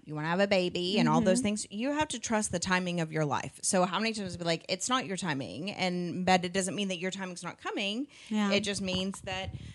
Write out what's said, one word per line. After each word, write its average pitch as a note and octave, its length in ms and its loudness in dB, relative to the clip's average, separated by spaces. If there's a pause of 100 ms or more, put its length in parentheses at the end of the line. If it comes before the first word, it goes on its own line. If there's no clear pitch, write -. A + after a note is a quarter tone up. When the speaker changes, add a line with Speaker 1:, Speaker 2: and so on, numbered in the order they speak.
Speaker 1:
you D3+ 100 -8
wanna D3+ 140 -2
have F3 100 2
a G3+ 80 6
baby F3+ 500 2
and D#3+ 120 6
all D#3 120 6
those F#3+ 180 4
Speaker 2:
Mm-hmm. - 40 0
Speaker 1:
things. G#3 260 0
You A#3 220 -2
have D4+ 160 0
to A#3+ 120 -6
trust G#3+ 340 0
the F3+ 60 0
timing F3+ 420 0
of D#3 100 -2
your D#3 140 2
life. C3+ 360 -2
So F#3 220 4
how F#3 160 2
many A3 140 0
times F#3 240 -6
be F3 80 -6
like, E3 240 0
"It's F#3 180 -2
not B3+ 180 2
your F#3 120 -4
timing," C#3+ 540 -4
and, F3+ 540 -2
but F#3 200 6
it F3+ 80 -4
doesn't F#3 200 0
mean G3 140 -2
that F#3 120 -4
your F#3 120 -4
timing's F#3 320 -8
not - 180 -10
coming. B3+ 460 -4 (220)
Speaker 2:
Yeah. G#3 220 2
Speaker 1:
It G3+ 100 4
just G3+ 200 -2
means F#3 440 -2
that F#3+ 280 -6 (220)